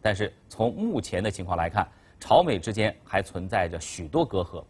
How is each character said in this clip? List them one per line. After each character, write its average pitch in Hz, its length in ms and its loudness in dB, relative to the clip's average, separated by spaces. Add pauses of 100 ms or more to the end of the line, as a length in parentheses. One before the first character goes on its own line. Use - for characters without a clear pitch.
但 107 140 2
是 101 180 -2 (160)
从 113 260 0
目 196 260 -2
前 - 220 -4
的 107 60 0
情 98 160 -6
况 90 120 -2
来 85 120 0
看， 95 180 2 (340)
朝 156 240 6
美 117 160 2
之 113 120 -4
间 107 220 0 (100)
还 98 160 0
存 92 280 -6
在 92 200 2
着 82 120 -6
许 - 260 -10
多 156 180 2
隔 95 160 -2
阂。 85 300 -6